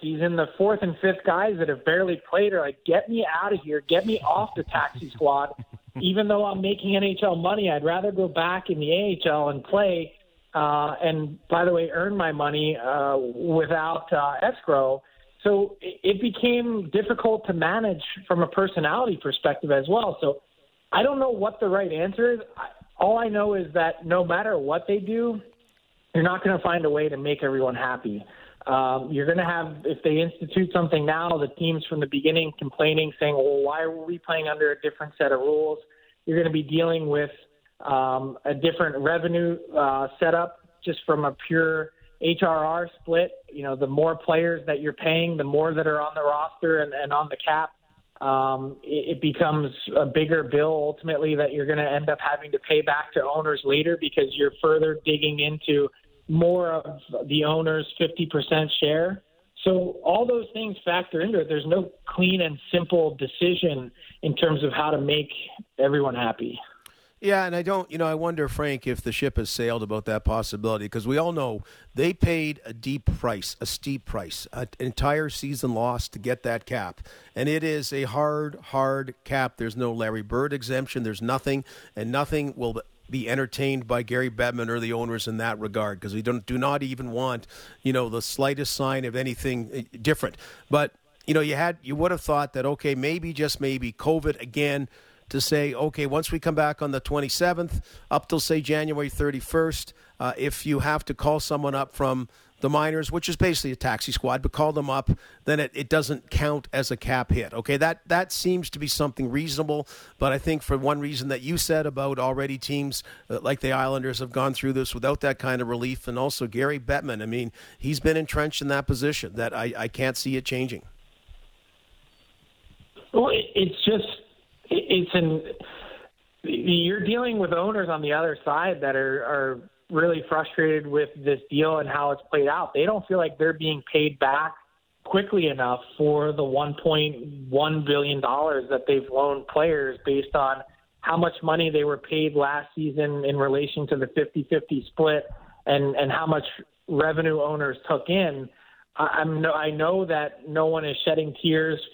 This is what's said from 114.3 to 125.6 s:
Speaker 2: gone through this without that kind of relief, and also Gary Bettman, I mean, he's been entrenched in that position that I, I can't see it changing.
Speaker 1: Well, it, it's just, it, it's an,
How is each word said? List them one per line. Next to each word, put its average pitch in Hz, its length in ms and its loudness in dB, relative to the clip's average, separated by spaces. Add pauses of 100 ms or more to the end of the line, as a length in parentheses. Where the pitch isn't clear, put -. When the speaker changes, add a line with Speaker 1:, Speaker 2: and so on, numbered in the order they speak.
Speaker 2:
gone 131 220 0
through 135 180 -2
this 131 220 -2
without 135 260 0
that 135 180 0
kind 127 220 -2
of 120 80 -4
relief, 123 400 -4
and 120 100 -4
also 131 280 -2
Gary 135 340 -2
Bettman, 131 420 -4
I 107 40 -6
mean, 117 260 -4 (260)
he's 139 220 -2
been 160 160 4
entrenched 151 460 -2
in 143 60 -2
that 139 180 0
position 135 480 -2
that 117 180 -4
I, 117 240 -4
I 113 120 -4
can't 131 280 -2
see 131 200 -2
it 127 100 -6
changing. 127 360 -4 (2250)
Speaker 1:
Well, 240 160 4
it, - 160 0 (100)
it's 190 300 0
just, - 380 0 (480)
it, 349 180 2
it's 180 260 0
an, 160 280 2 (1000)